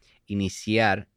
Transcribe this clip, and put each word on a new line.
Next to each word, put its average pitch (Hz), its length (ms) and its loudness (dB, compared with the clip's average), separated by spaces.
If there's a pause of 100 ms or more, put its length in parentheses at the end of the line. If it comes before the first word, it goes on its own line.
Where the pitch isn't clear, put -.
(260)
iniciar 101 920 0